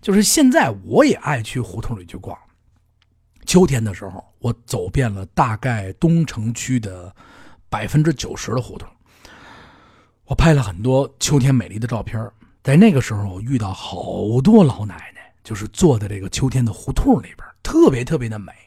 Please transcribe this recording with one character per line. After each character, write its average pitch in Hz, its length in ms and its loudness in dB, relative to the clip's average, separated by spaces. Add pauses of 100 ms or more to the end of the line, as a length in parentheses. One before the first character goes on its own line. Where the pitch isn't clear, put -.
就 - 120 -4
是 208 80 4
现 254 300 4
在 254 180 2 (140)
我 226 220 2
也 285 100 2
爱 139 260 -6
去 123 200 -8
胡 110 180 -10
同 117 180 -8
里 90 80 -18
去 92 120 -16
逛。 90 200 -14 (1080)
秋 180 200 6
天 127 180 -2
的 104 100 -6
时 98 140 -14
候， 95 160 -16 (160)
我 117 140 -4 (120)
走 92 240 -8
遍 120 240 -2
了 95 140 -10
大 123 280 -2
概 104 380 -6
东 165 320 2
城 113 280 -6
区 127 260 -4
的 92 340 -12 (560)
百 104 180 -6
分 151 160 2
之 160 100 0
九 - 220 -8
十 - 160 -10
的 123 100 -4
胡 - 160 -14
同， - 120 -16 (1400)
我 135 100 -4
拍 160 180 6
了 143 80 4
很 95 200 -8
多 131 280 0 (100)
秋 147 200 2
天 135 140 2
美 120 140 0
丽 98 120 -12
的 117 80 -6
照 110 160 -6
片 110 160 -8
儿。 110 140 -12 (300)
在 135 120 2
那 208 160 8
个 135 100 2
时 - 120 -6
候， 101 140 -4
我 92 140 -10
遇 127 160 -4
到 101 160 -4
好 - 720 -4
多 214 200 10
老 110 220 0
奶 98 100 -10 (180)
奶， - 200 -20 (100)
就 - 100 -12
是 - 160 -10
坐 143 300 2
在 101 80 -8
这 101 120 -10
个 95 100 -12
秋 - 200 -2
天 127 140 0
的 110 100 -2
胡 - 180 -10
同 - 260 2
里 - 180 -8
边 - 40 -20
儿， - 220 -20
特 320 280 4
别 123 140 -2
特 151 140 -4
别 123 100 -4
的 107 120 -8
美。 92 120 -16 (160)